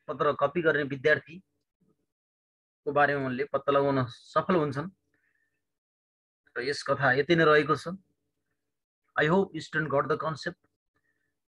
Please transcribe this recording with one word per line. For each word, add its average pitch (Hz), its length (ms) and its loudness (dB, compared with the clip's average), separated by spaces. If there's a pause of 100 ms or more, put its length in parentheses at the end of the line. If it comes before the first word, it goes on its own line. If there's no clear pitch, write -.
पत्र 147 260 0
कपी 143 280 -2
गर्ने 151 220 2
विद्यार्थीको - 2000 -6
बारेमा 143 340 2
उनले 127 180 -4
पत्ता 139 280 -2
लगाउन 139 340 2
सफल - 500 -2
हुन्छन्। 147 340 -2 (1700)
र 120 40 -6
यस 139 220 -6
कथा 131 300 2
यति 143 220 2
नै 165 80 6
रहेको 151 320 4
छ। 139 120 -8 (1300)
I 147 60 2
hope 190 280 2
you 156 80 -10
student 156 280 -6
got 139 180 0
the 151 100 -2
concept। 156 400 -8 (1000)